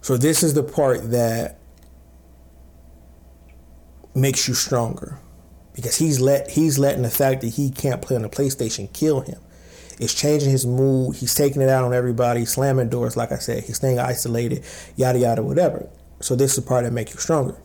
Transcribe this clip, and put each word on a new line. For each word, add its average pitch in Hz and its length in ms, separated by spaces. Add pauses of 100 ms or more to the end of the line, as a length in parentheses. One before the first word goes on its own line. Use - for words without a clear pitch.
So 131 140
this 151 280
is 151 100
the 147 80
part 127 480
that 117 480 (2500)
makes 135 320
you 127 80
stronger, - 640 (540)
because 117 240
he's 151 240
let, 135 300
he's 147 280
letting 139 240
the 120 80
fact 135 300
that 117 80
he 139 220
can't 131 300
play - 140
on 117 80
the 107 60
PlayStation 120 640
kill 151 300
him. - 180 (580)
It's 113 160
changing 147 360
his 127 140
mood. 131 520
He's - 180
taking 143 260
it 131 80
out 131 140
on 123 100
everybody, 120 520
slamming 131 440
doors, 117 280
like 117 160
I 127 60
said. 117 260
He's - 140
staying 131 200
isolated, 120 640 (320)
yada, 127 240
yada, 117 240
whatever. 135 460 (320)
So - 160
this 135 160
is - 40
the 123 60
part 123 220
that 120 80
makes 117 200
you - 60
stronger. 151 460